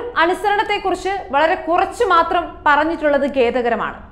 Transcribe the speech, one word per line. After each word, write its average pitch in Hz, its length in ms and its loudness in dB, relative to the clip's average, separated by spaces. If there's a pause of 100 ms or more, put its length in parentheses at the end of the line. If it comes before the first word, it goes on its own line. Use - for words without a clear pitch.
(180)
അനുസരണത്തെക്കുറിച്ച് 392 960 0 (160)
വളരെ 311 240 2
കുറച്ച് 359 500 0
മാത്രം 349 400 2 (220)
പറഞ്ഞിട്ടുള്ളത് 294 600 2 (120)
ഖേദകരമാണ്. 233 600 0 (140)